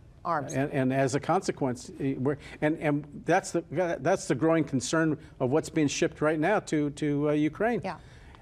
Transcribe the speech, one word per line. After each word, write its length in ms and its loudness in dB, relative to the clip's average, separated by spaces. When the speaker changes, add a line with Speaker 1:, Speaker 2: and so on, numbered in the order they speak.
Speaker 1:
Arms. 280 -2
Speaker 2:
And, 200 -2
and 200 2
as 220 2
a 60 0
consequence, 720 -2
eh, 180 -2
we're, 180 0
and, 200 2
and 440 -2
that's 280 2
the, 180 0
that's 560 0
the 80 0
growing 300 4
concern 520 0
of 100 2
what's 200 0
being 180 2
shipped 320 -2
right 180 2
now 220 2
to, 300 0
to, 400 0
uh, 20 2
Ukraine. 500 2
Speaker 1:
Yeah. 140 -6